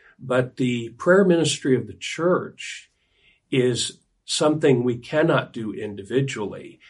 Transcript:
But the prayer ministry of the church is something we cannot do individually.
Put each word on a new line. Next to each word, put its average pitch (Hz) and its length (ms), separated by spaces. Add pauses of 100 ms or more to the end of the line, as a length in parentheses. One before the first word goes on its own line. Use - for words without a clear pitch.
(180)
But 123 380
the 120 340
prayer 185 340
ministry 165 520
of - 100
the - 80
church - 960 (600)
is 123 480 (260)
something 151 580
we 123 140
cannot 151 560
do 107 200
individually. 104 1160